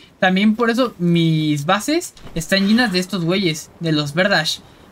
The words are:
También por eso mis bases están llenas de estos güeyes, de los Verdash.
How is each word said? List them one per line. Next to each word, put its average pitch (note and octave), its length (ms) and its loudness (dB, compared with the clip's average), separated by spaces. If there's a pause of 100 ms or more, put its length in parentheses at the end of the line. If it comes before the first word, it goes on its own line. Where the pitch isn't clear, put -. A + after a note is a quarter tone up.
(200)
También G3 380 2
por A#3 120 2
eso A#3 300 0
mis D#3+ 680 2
bases G#3+ 480 -2 (220)
están G3 320 0
llenas A3 240 2
de F3+ 80 0
estos F3+ 240 -4
güeyes, E3+ 460 -2 (100)
de E3 140 -2
los D3 200 -2
Verdash. F3+ 460 0 (320)